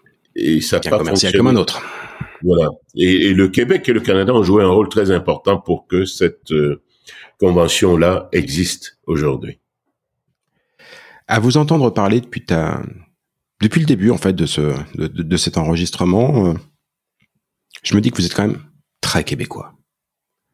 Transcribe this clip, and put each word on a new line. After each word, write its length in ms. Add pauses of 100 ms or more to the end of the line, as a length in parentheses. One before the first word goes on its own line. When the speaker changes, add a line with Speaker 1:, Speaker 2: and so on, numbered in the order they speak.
(360)
Speaker 1:
et 260
ça 160
a 20
Speaker 2:
qu'un 120
Speaker 1:
pas 80
Speaker 2:
commercial 320
Speaker 1:
fonctionné. 60
Speaker 2:
comme 200
un 20
autre. 220 (640)
Speaker 1:
Voilà. 260 (260)
Et, 320
et 60
le 160
Québec 400
et 40
le 80
Canada 320
ont 100
joué 200
un 60
rôle 200
très 220
important 480
pour 280
que 180
cette, 460
euh, 300 (580)
convention-là 920
existe 640 (100)
aujourd'hui. 520 (1700)
Speaker 2:
À 120
vous 160
entendre 340
parler 300
depuis 240
ta... 400 (800)
depuis 180
le 60
début, 240
en 80
fait, 160
de 120
ce, 280 (220)
de, 120
de, 160
de 140
cet 200
enregistrement, 880
euh, 60 (1300)
je 120
me 60
dis 100
que 60
vous 80
êtes 80
quand 140
même 140 (380)
très 240
québécois. 500 (800)